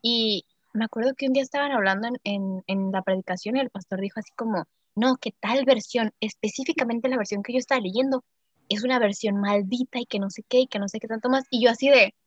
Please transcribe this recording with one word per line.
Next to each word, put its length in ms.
Y 440
me 120
acuerdo 320
que 100
un 60
día 100
estaban 300
hablando 340
en, 160
en, 440
en 260
la 80
predicación 560
y 20
el 120
pastor 280
dijo 220
así 160
como, 260
"No, 220
que 200
tal 280
versión, 560
específicamente 880
la 80
versión 260
que 80
yo 80
estaba 220
leyendo, 420
es 160
una 140
versión 420
maldita 580
y 60
que 140
no 100
sé 180
qué, 140
y 60
que 120
no 80
sé 140
qué 80
tanto 200
más". 200
Y 160
yo 60
así 180
de 260